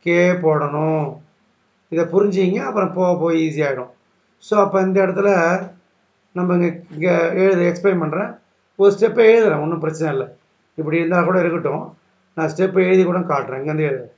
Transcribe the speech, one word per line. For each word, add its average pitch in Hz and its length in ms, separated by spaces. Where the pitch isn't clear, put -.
கே 175 140
போடணும். 151 600
இதை 165 100
புரிஞ்சுக்கிங்க. 196 560
அப்புறம் 196 280
போக 180 140
போக 165 120
easy 151 220
ஆயிடும். 127 240
So, - 60
அப்ப 190 240
இந்த 190 180
இடத்துல 196 240
நம்ம 180 200
இங்க, 175 120
இங்க 170 140
எழுத, 185 260
explain 180 340
பண்றேன். 175 280
ஒரு 202 140
ஸ்டெப்பை 226 380
எழுதுறேன், 202 320
ஒண்ணும் 160 180
பிரச்சனை 156 320
இல்ல. 127 100
இப்படி 156 220
இருந்தா 175 260
கூட 185 160
இருக்கட்டும், 160 420
நான் 156 160
ஸ்டெப்பை 185 340
எழுதி 185 220
கூட 180 100
காட்டுறேன். 131 300
இங்கேருந்து 151 280
எழுதுறேன். 123 280